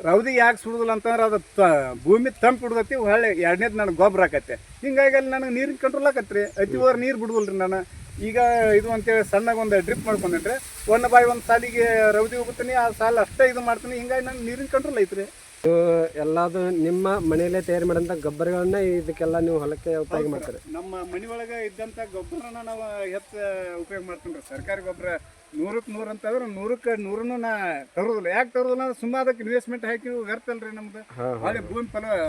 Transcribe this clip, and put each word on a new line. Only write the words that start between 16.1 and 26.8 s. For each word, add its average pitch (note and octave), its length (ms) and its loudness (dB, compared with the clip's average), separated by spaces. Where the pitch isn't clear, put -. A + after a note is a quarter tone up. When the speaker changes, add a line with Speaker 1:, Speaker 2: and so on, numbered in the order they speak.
Speaker 2:
ಎಲ್ಲಾದು E3+ 520 0
ನಿಮ್ಮ F#3 500 0
ಮನೆಯಲ್ಲೇ F3 420 0
ತಯಾರು F3 260 0
ಮಾಡಿದಂಥ E3+ 360 -2
ಗೊಬ್ಬರಗಳನ್ನ F3+ 520 -2
ಇದಕ್ಕೆಲ್ಲ E3+ 640 -2
ನೀವು E3 200 0
ಹೊಲಕ್ಕೆ D3+ 300 -6
ಉಪಯೋಗ D#3 200 -2
Speaker 1:
ಹೌದು D#3 140 -2
ಸರ್. D3+ 80 -2
Speaker 2:
ಮಾಡ್ತೀರಿ? C3 420 -10
Speaker 1:
ನಮ್ಮ F#4 220 -12
ಮನೆ F#3 320 -10
ಒಳಗೆ A#3 380 -10
ಇದ್ದಂಥ A3 340 -12
ಗೊಬ್ಬರನ A#3 500 -12
ನಾವು A3+ 180 -10
ಹೆಚ್ಚು G3 320 -10
ಉಪಯೋಗ F#3+ 220 -10
ಮಾಡ್ತೀನಿ F3 300 -12
ರೀ. C4 160 -12
ಸರ್ಕಾರಿ G3 320 -8
ಗೊಬ್ಬರ F3+ 260 -10
ನೂರಕ್ಕೆ G#3+ 340 -6
ನೂರು G#3+ 180 -8
ಅಂತಂದ್ರೆ G#3+ 460 -4
ನೂರಕ್ಕೆ A3+ 480 -4